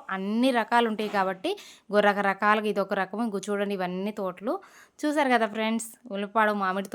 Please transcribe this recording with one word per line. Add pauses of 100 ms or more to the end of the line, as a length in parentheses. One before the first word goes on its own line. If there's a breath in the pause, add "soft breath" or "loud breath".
(180)
అన్ని
రకాలు
ఉంటాయి
కాబట్టి. (340 loud breath)
ఇగో
రకరకాలుగా
ఇది
ఒక (100)
రకం.
ఇంకో
చూడండి,
ఇవన్నీ (100)
తోటలు. (480 loud breath)
చూసారు
కదా
ఫ్రెండ్స్, (280)
ఉలవపాడు
మామిడి